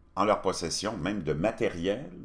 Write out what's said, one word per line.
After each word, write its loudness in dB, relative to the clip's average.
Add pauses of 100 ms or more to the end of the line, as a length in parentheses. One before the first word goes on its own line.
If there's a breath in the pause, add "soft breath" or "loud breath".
(140)
en 2
leur 4
possession, -2
même -2
de 2
matériel. 0 (120)